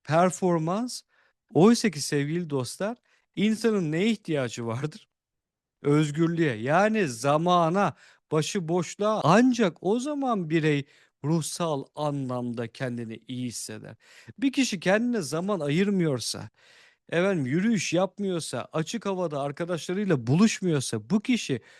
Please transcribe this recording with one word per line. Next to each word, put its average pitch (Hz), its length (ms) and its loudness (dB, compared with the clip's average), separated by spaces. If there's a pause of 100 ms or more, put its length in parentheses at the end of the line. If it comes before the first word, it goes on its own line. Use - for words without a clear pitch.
performans. 175 1000 0 (520)
Oysa 214 360 6
ki 147 100 -8
sevgili 151 500 -2
dostlar, 147 480 -4 (380)
insanın 202 560 0
neye 185 180 2
ihtiyacı 131 560 -4
vardır? 131 420 -6 (720)
Özgürlüğe, 156 720 2
yani 175 540 2
zamana, 160 840 2 (380)
başıboşluğa. 180 920 -2
Ancak 220 560 4
o 214 200 0
zaman 254 500 -4
birey 151 340 2 (400)
ruhsal 156 600 -2 (100)
anlamda 123 720 -4
kendini 120 600 -8
iyi 123 180 -6
hisseder. 107 500 -12 (420)
Bir 254 140 0
kişi 233 280 -2
kendine 220 420 2
zaman 165 380 -2
ayırmıyorsa, 147 880 0 (580)
efendim, 175 380 0
yürüyüş 185 460 0
yapmıyorsa, 180 800 -2
açık 160 340 -4
havada 180 340 -4
arkadaşlarıyla 165 840 -2
buluşmuyorsa 147 840 2
bu 208 100 2
kişi 208 400 -2 (200)